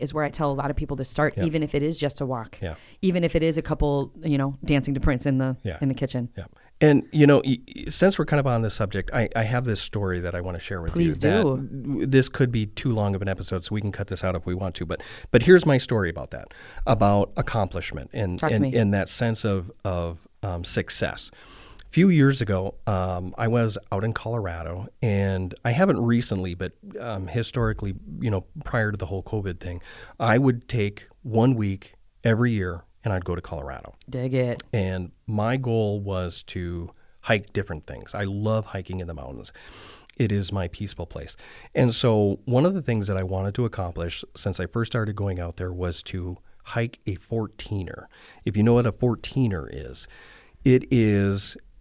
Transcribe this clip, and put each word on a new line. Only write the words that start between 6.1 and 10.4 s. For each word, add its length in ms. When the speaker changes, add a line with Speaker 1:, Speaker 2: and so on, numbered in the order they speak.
Speaker 2:
Yeah. 100
And, 320
you 120
know, 200
y-, 140
y-, 120
since 300
we're 60
kind 160
of 80
on 140
this 120
subject, 380
I, 240
I 80
have 200
this 160
story 400
that 140
I 60